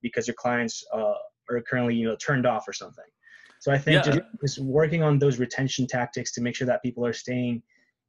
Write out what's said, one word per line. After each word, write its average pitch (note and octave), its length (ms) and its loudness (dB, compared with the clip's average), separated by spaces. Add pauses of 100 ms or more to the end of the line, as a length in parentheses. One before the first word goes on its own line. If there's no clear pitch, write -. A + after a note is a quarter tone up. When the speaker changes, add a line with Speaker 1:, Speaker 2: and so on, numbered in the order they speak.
Speaker 1:
because A#2 240 -4
their A#2 80 -4
clients, A#2+ 480 -2 (100)
uh, G#2+ 200 0 (360)
are A#2+ 200 -2
currently, A#2+ 240 0
you A2+ 140 0
know, A2 80 -2
turned C3 300 0
off A2+ 200 0
or G2+ 60 -10
something. - 320 -14 (560)
So C#3 140 0
I C3+ 40 4
think D#3 280 4
Speaker 2:
Yeah. D3 80 4
Speaker 1:
just, D#3 60 4 (220)
just C#3 180 -2
working D3+ 440 2
on D3 160 4
those C3+ 180 4
retention B2+ 480 -2
tactics B2 480 -4
to A#2+ 80 -6
make A#2+ 140 -2
sure B2+ 120 -4
that B2 140 0
people A#2+ 240 -4
are A#2 60 0
staying, B2 500 -4 (480)